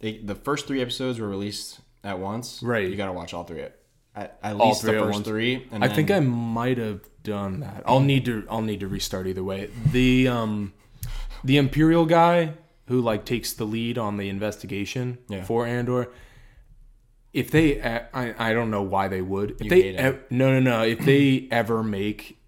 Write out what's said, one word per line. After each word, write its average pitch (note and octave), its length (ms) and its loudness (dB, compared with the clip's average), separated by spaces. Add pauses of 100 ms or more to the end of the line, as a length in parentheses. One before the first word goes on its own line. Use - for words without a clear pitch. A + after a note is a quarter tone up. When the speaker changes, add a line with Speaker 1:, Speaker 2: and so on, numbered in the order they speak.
Speaker 1:
they, A2 180 -6
the G2+ 160 -8
first C#3 320 -4
three C3+ 140 -2
episodes B2 380 -4
were G#2+ 100 -6
released G2+ 520 -8 (240)
at G2 140 -6
once. G#2+ 440 -8
Speaker 2:
Right. A#2 260 -2
Speaker 1:
You F2+ 80 -6
gotta G2 160 -4
watch F2 220 -10
all F2 100 -8
three. D#2+ 180 -12 (520)
At, G2+ 280 -14
at G#2 140 -6
Speaker 2:
All A2 120 6
Speaker 1:
least G#2+ 140 2
the A2 60 0
Speaker 2:
three G#2+ 100 2
at G#2 60 2
Speaker 1:
first G#2+ 100 0
Speaker 2:
once. G#2 120 -4
Speaker 1:
three, A#2+ 440 -2
and A2+ 140 -2
Speaker 2:
I B2+ 40 4
think D3+ 200 2
Speaker 1:
then G3 140 4
Speaker 2:
I C3+ 40 4
might A#2+ 520 0
have G#2+ 220 -6 (220)
done G2+ 380 -4
that. G2+ 260 -12
I'll B2+ 140 6
need C#3 260 4
to, G#2+ 240 -4
I'll A2 120 -2
need G#2 180 -4
to G2 80 -6
restart F#2+ 380 -6
either F#2 180 -4
way. F#2+ 260 -6 (220)
The, B2+ 360 4
um, G#2+ 440 -2 (720)
the C3 120 4
Imperial D#3 500 4
guy E3+ 480 6 (340)
who, B2 120 2
like, A2 240 0
takes A#2 280 -4
the A#2 120 -6
lead A2+ 340 -2
on G#2 180 -4
the G2 120 -4
investigation G2+ 920 -6 (100)
Speaker 1:
Yeah. F#2+ 160 -8
Speaker 2:
for A#2 220 0
Andor. A#2+ 420 -2 (1200)
If C3+ 180 -4
they, D3+ 260 4
e-, - 60 -8
I, A#2 520 -4 (160)
I - 40 4
don't A#2 160 0
know G2+ 120 0
why F#2+ 260 0
they F#2 140 -2
would. G2 300 -2
If - 120 -10
Speaker 1:
You G#2+ 60 -4
Speaker 2:
they F#3 120 8
Speaker 1:
hate F#2+ 180 -2
him. C3 160 2
Speaker 2:
e-, - 180 -10
no, C3 180 4
no, C3 80 4
no. A#2+ 240 4
If A2+ 200 0
they C#3 440 4
<clears throat> - 40 -4
ever A2+ 300 0
make G#2 640 -6